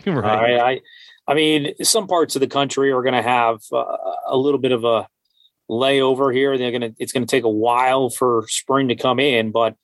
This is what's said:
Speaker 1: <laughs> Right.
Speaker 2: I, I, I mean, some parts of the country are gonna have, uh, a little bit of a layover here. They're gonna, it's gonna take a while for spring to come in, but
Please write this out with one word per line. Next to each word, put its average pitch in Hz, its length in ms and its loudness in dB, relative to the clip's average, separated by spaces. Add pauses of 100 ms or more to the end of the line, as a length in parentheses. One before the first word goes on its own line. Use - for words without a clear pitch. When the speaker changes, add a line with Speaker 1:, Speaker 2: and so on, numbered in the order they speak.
Speaker 1:
<laughs> - 60 -8
Right. 120 520 2
Speaker 2:
I, 123 120 2
I, - 100 -4 (460)
I 139 80 2
mean, 156 480 2
some 220 240 0
parts 170 280 0
of 143 40 0
the 135 80 0
country 139 440 0
are 127 120 0
gonna 127 180 0
have, 117 380 0 (120)
uh, 131 140 -2 (400)
a 135 100 -2
little 135 240 0
bit 127 120 0
of 117 140 -2
a 113 220 0 (640)
layover 135 640 2
here. 135 240 0
They're 127 140 -4
gonna, 117 260 -4
it's 127 140 -8
gonna 123 160 -2
take 127 160 0
a 113 60 2
while 123 600 2
for 120 380 0
spring 135 400 -2
to 120 80 0
come 127 240 0
in, 120 320 0
but 113 320 0